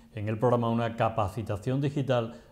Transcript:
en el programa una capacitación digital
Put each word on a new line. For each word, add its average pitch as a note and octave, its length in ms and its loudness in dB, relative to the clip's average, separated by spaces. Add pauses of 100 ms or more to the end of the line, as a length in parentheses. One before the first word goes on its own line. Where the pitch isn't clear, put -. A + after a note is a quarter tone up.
(140)
en G#2+ 140 -6
el A2 100 -2
programa A#2+ 320 4
una A#2 280 0
capacitación A2+ 840 -2
digital B2+ 600 -2 (100)